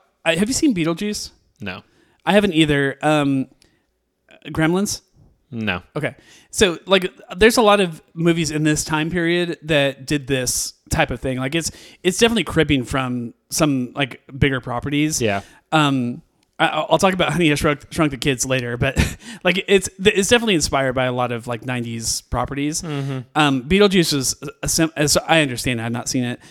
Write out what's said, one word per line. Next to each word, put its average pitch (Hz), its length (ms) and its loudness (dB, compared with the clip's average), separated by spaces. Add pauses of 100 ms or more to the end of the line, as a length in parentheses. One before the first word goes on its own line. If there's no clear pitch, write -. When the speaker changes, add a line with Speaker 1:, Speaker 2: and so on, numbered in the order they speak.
(260)
Speaker 1:
I, 165 100 2
have 208 120 0
you 262 60 -4
seen 277 200 2
Beetlejuice? 170 580 -2 (280)
Speaker 2:
No. 95 240 -10 (420)
Speaker 1:
I 170 80 2
haven't 202 200 4
either. 143 480 2
Um, 143 460 2 (1000)
Gremlins? 160 540 0 (500)
Speaker 2:
No. 107 320 -4 (120)
Speaker 1:
Okay. 143 200 -4 (360)
So, 180 340 2
like, 185 260 2 (240)
there's 220 220 4
a 247 40 4
lot 208 200 6
of 170 200 -4 (120)
movies 165 380 0
in 151 120 -2
this 151 220 2
time 156 240 -2
period 170 540 -2
that 139 440 0
did 143 200 -2
this 127 460 -2 (160)
type 156 220 0
of 120 80 -6
thing. 131 200 -4
Like, 135 160 -4
it's, 165 160 -4 (320)
it's 185 140 0
definitely 226 280 2
cribbing 147 400 0
from 123 480 -4 (160)
some, 135 440 0
like, 131 280 -6 (160)
bigger 135 240 2
properties. 139 600 -2
Speaker 2:
Yeah. 101 200 0 (320)
Speaker 1:
Um, 139 480 0 (380)
I, 160 80 4
I'll 156 320 0
talk 190 140 4
about 160 200 0
Honey, 160 180 2
I 147 40 2
Shrunk, 147 260 0 (100)
Shrunk 156 200 0
the 135 60 -10
Kids 135 280 -2
later, 123 320 -2
but, 135 180 0 (340)
<laughs> 226 140 -16
like, 185 240 0
it's, 190 220 2 (100)
it's 196 300 2
definitely 226 260 4
inspired 135 380 0
by 127 120 0
a 127 80 -2
lot 123 180 -2
of, 117 160 -8
like, 120 180 -6
nineties 120 560 -4
properties. 139 600 -4
Speaker 2:
Mm-hmm. 139 380 -6 (160)
Speaker 1:
Um, 139 280 2
Beetlejuice 185 500 4
is 135 220 -2 (280)
a 147 60 -4
sim-, 160 260 0
as 147 220 2
I 160 240 2
understand 127 380 -2
it, 113 40 -6
I've 117 80 -4
not 120 160 -6
seen 127 160 -2
it, 123 160 -6 (120)